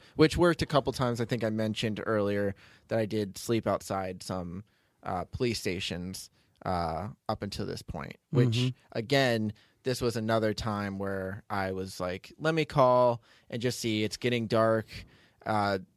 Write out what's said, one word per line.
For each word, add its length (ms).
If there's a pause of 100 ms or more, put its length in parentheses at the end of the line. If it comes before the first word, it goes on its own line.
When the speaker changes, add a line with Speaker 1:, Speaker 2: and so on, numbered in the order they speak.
(160)
Speaker 1:
which 220
worked 240
a 40
couple 280
times. 260
I 60
think 180
I 60
mentioned 560
earlier 500 (320)
that 120
I 60
did 320
sleep 300
outside 560
some, 400 (400)
uh, 220
police 340
stations, 680 (360)
uh, 440 (180)
up 160
until 220
this 160
point, 340 (140)
which, 260
Speaker 2:
Mm-hmm. 140 (240)
Speaker 1:
again, 580 (320)
this 160
was 160
another 380
time 460
where 500
I 240
was 260
like, 400
"Let 160
me 80
call 580 (280)
and 120
just 200
see. 240
It's 100
getting 320
dark. 400 (580)
Uh, 340 (180)